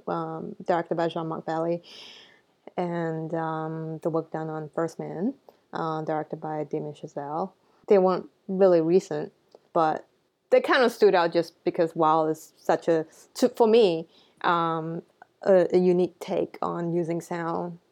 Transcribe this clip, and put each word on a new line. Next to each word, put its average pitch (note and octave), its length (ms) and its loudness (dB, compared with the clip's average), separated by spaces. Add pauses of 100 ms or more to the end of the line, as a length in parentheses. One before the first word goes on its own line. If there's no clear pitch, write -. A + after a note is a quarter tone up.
um, E3 480 -8 (100)
directed E3+ 320 -2
by E3+ 120 0
Jean-Marc D#3+ 380 -6
Vallée, E3 360 -4 (920)
and, E3 580 -4
um, D#3+ 680 -6
the E3+ 80 -2
work D#3+ 200 -4
done D#3+ 180 -8
on D#3 260 -10
First E3 240 -4
Man, D#3+ 360 -6 (380)
uh, D#3+ 300 -4
directed D#3 380 -6
by D#3 240 -6
Damien D3+ 300 -8
Chazelle. D3+ 560 -8 (380)
They G3+ 100 8
weren't F#3 280 2 (200)
really F#3 340 4
recent, D#3+ 520 0 (400)
but D#3 340 0 (440)
they B3+ 100 6
kind C#4+ 240 2
of A3+ 80 2
stood G3+ 220 4
out E3+ 180 2
just E3+ 200 0 (120)
because E3+ 320 -2
Wild D#3+ 340 2
is - 260 -10
such - 320 -2
a, D#3+ 160 2 (300)
to, B3 140 2
for B3 180 2
me, F#3+ 400 4 (360)
um, E3 600 -2 (400)
a, F#3 320 6
a F3+ 40 4
unique F3+ 420 2
take E3+ 420 -6
on E3+ 320 -4
using E3+ 260 -2
sound E3+ 580 -8 (140)